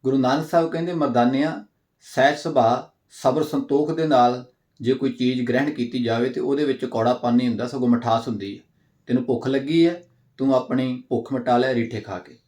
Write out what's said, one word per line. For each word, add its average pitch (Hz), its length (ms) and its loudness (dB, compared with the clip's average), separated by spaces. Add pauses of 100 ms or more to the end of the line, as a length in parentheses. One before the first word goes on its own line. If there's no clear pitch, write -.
ਗੁਰੂ 135 140 2
ਨਾਨਕ 135 320 0
ਸਾਹਿਬ 165 220 2
ਕਹਿੰਦੇ, 170 200 -4
"ਮਰਦਾਨਿਆ, 135 720 0 (360)
ਸਹਿਜ 147 380 0
ਸੁਭਾਅ, 131 600 0 (120)
ਸਬਰ, 139 320 0
ਸੰਤੋਖ 151 500 0
ਦੇ 160 140 -2
ਨਾਲ 127 400 2 (340)
ਜੇ 123 120 0
ਕੋਈ 131 200 0
ਚੀਜ਼ 123 300 0
ਗ੍ਰਹਿਣ 127 280 0
ਕੀਤੀ 123 340 -4
ਜਾਵੇ 117 240 0
ਤੇ 127 120 -4
ਉਹਦੇ 143 240 0
ਵਿੱਚ 131 200 -2
ਕੌੜਾਪਨ 120 500 0
ਨਹੀਂ 123 140 4
ਹੁੰਦਾ, 117 180 -2
ਸਗੋਂ 123 220 -2
ਮਿਠਾਸ 117 400 2
ਹੁੰਦੀ 101 300 -8
ਹੈ। - 40 -20 (440)
ਤੈਨੂੰ 123 180 0
ਭੁੱਖ 127 240 -2
ਲੱਗੀ 147 400 2
ਹੈ, 170 140 -4 (360)
ਤੂੰ 135 160 2
ਆਪਣੀ 127 540 -2
ਭੁੱਖ - 240 -4
ਮਿਟਾ 120 260 0
ਲੈ 131 160 2
ਰੀਠੇ 113 260 -4
ਖਾ 95 180 -10
ਕੇ।" - 300 -20